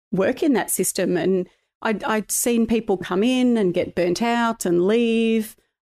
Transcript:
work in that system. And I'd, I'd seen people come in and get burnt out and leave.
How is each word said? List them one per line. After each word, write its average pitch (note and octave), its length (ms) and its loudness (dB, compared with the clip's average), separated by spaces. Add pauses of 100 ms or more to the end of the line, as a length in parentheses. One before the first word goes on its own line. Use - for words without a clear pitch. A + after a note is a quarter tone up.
(120)
work G3 300 0
in D4+ 120 2
that G3+ 160 -2
system. F3+ 460 -2
And F3+ 320 -2 (340)
I'd, G#3+ 220 -4
I'd A3 260 -4
seen A#3 360 0
people A3+ 300 0
come F#3 280 -4
in B3 320 2
and F#3 180 2
get F3 220 -2
burnt F3+ 260 0
out A#3 420 0
and F3 220 2
leave. A3+ 720 0 (300)